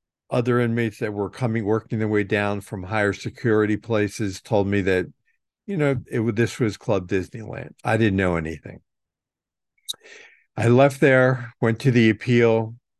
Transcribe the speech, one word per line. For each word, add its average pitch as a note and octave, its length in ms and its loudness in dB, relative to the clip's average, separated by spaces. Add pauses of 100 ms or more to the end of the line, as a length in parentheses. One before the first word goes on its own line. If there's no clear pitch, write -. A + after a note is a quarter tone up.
(320)
other B2 280 2
inmates A#2 400 -2
that G#2+ 140 -4
were G2+ 160 -4
coming, A2+ 360 -4
working A2 340 -2
their G#2+ 80 -2
way G#2 160 0
down G2+ 380 -2
from G2 200 -12
higher G2+ 320 0
security G#2+ 640 0
places G#2 640 -4
told G#2 260 0
me G2+ 140 0
that, F#2 240 0 (640)
you G3 100 -6
know, C#3+ 200 0 (120)
it B2 120 -4
would, A2 140 -2
this A2+ 240 -2
was A2 180 -2
Club G2 300 -2
Disneyland. - 640 -8 (100)
I A2 140 0
didn't G#2+ 200 2
know F#2 180 2
anything. D#2+ 440 -8 (1800)
I A2+ 140 0
left C3+ 300 6
there, C3 640 2
went A2+ 200 0
to C3+ 100 2
the A2+ 180 4
appeal. A2+ 640 0 (240)